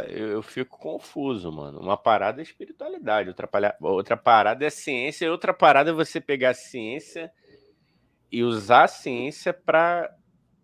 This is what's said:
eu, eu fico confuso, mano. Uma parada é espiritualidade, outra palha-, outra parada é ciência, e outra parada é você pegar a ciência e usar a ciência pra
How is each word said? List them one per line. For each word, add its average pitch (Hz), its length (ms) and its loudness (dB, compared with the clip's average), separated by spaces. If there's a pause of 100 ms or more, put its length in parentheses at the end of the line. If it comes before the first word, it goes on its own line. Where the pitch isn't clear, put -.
eu, 104 240 -8
eu 107 120 -4
fico - 380 -12
confuso, 131 720 -8
mano. 73 300 -14
Uma 95 160 -2
parada 107 420 0
é - 40 -14
espiritualidade, 110 840 -6
outra - 200 -12
palha-, 101 340 0
outra 95 340 -2
parada 117 500 4
é 151 40 -2
ciência, 143 560 -6
e 160 40 -2
outra 175 240 -2
parada 147 360 6
é 165 40 0
você 160 280 -4
pegar 127 300 0
a - 20 -6
ciência 131 760 -12 (1000)
e 117 120 -4
usar 120 420 6
a - 20 4
ciência 135 680 -8
pra 170 560 0 (540)